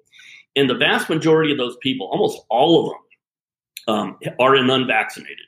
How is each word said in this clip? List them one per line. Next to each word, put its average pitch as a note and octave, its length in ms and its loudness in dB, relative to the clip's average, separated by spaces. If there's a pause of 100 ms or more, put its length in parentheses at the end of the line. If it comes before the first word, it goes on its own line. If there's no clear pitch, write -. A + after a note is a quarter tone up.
(560)
And C#3 140 2
the A#2+ 60 -2
vast E3+ 340 -2
majority D#3+ 420 2
of C#3 60 -4
those B2 240 -6
people, C3 300 -6
almost E3+ 380 -2
all C#3+ 300 4
of G#2+ 60 0 (1000)
them, A2 80 -2
um, G2+ 220 -6 (220)
are C3+ 160 4
in B2+ 140 2
unvaccinated. A2 680 -2 (100)